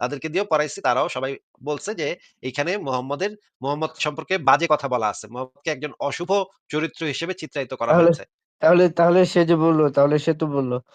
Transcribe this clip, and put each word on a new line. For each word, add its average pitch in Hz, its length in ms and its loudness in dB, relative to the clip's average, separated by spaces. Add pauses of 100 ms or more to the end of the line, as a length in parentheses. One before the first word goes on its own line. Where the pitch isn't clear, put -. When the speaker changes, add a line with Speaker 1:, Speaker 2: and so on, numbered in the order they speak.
Speaker 1:
তাদেরকে 135 280 -4
দিয়েও 180 160 -2
পড়াইছি। 151 360 0
তারাও 135 280 0
সবাই 131 240 -4 (320)
বলছে 147 300 -6
যে 151 140 -4 (340)
এইখানে 147 340 -4
মুহাম্মদের, 139 540 -4 (300)
মুহাম্মদ 147 380 -4
সম্পর্কে 151 400 -4
বাজে 143 320 2
কথা 143 180 2
বলা 117 200 -2
আছে। 101 200 -6
মুহাম্মদকে 127 420 -10
একজন 143 300 -8
অশুভ 143 300 -4 (380)
চরিত্র 156 380 -4
হিসেবে 170 280 -6
চিত্রায়িত 139 400 -8
করা 117 160 -2
Speaker 2:
তাহলে 170 140 6
Speaker 1:
হয়েছে। 170 200 2 (360)
Speaker 2:
তাহলে, 175 280 6
তাহলে 175 380 4
সে 175 200 2
যে 170 100 4
বলল, 156 320 4
তাহলে 143 300 4
সে 156 160 0
তো 156 120 -2
বলল 131 340 -2 (140)